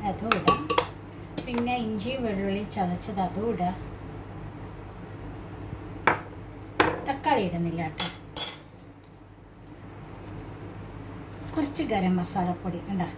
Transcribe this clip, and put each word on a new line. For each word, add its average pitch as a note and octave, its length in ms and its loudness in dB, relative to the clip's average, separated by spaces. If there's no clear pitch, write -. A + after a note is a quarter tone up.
അതും G3 280 2
ഇടാം. G#3+ 240 6
പിന്നെ A#3+ 280 2
ഇഞ്ചി A3 280 -2
വെള്ളുള്ളി G3 380 2
ചതച്ചത് F#3 500 0
അതും G3+ 260 0
ഇടാം. F3+ 240 2
തക്കാളി C#4 400 4
ഇടുന്നില്ല E3+ 400 0
കേട്ടോ. F3 200 4
കുറച്ച് D#4 360 2
ഗരം F#3 280 6
മസാലപ്പൊടി F3 600 0
ഉണ്ടോ F3 140 2